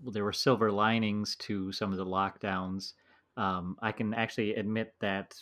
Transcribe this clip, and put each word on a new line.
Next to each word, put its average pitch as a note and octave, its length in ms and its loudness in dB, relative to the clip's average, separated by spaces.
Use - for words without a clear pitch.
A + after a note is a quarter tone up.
there G#2 120 0
were G2+ 100 0
silver A2+ 380 4
linings G#2+ 640 2
to G2 360 -4
some G2 200 -2
of F#2+ 80 -2
the F#2+ 60 -2
lockdowns. F#2+ 880 -2
Um, F#2 420 -2
I A2 120 0
can A2 240 -2
actually A2+ 400 0
admit A2 440 -2
that G2 420 -2